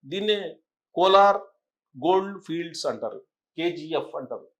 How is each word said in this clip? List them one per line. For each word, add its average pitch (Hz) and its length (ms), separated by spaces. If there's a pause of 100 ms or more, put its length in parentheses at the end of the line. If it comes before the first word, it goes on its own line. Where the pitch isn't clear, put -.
దీన్నే 196 520 (380)
కోలార్ 196 420 (680)
గోల్డ్ 190 380
ఫీల్డ్స్ 165 420
అంటారు, 110 360 (360)
కేజీఎఫ్ 160 580
అంటారు. 120 300 (140)